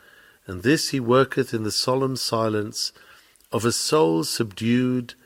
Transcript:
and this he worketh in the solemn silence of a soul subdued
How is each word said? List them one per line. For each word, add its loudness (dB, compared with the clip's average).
and -8
this 2
he -2
worketh 2
in -4
the -2
solemn -2
silence -2
of -2
a 2
soul 2
subdued -2